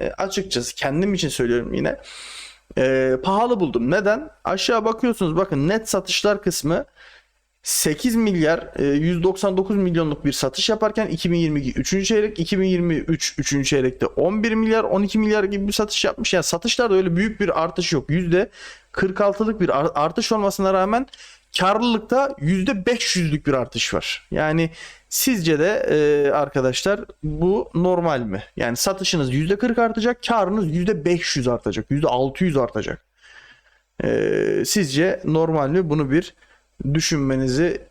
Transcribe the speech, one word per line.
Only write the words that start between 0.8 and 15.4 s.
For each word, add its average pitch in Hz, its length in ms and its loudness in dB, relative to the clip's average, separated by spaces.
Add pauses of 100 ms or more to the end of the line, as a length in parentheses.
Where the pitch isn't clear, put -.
için 165 140 -2
söylüyorum 120 460 -2
yine, - 220 -2 (840)
e, 131 440 2
pahalı 214 380 0
buldum. 123 300 0
Neden? 214 400 0 (140)
Aşağı 214 400 0
bakıyorsunuz 220 520 0
bakın 160 320 0
net 220 200 -2
satışlar 202 540 0
kısmı 165 420 -2 (760)
sekiz 220 540 -2
milyar, 175 600 2
e, - 80 0
yüz 160 380 2
doksan 190 340 0
dokuz 196 200 0
milyonluk 165 480 0
bir 143 80 2
satış - 360 -2
yaparken 214 380 0
iki 170 240 -2
bin 170 80 4
yirmi 151 220 0
iki 127 200 -4
üçüncü 190 240 0
çeyrek, 214 340 2
iki 185 220 0
bin 190 60 2
yirmi 175 280 2
üç - 440 -2
üçüncü 139 300 -2
çeyrekte 127 380 2
on 202 360 0
bir 226 120 0
milyar, 220 300 2
on 190 180 0
iki 208 160 0
milyar 214 260 2